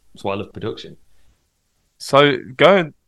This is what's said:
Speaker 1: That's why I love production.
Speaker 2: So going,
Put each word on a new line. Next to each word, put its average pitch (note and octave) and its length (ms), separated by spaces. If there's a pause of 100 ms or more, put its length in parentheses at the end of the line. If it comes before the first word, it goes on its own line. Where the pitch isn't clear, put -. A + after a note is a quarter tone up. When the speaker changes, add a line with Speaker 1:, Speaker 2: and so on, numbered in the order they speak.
(140)
Speaker 1:
That's - 80
why G2 120
I - 20
love G2+ 160
production. - 440 (1000)
Speaker 2:
So C#3+ 380 (180)
going, D#3+ 400 (140)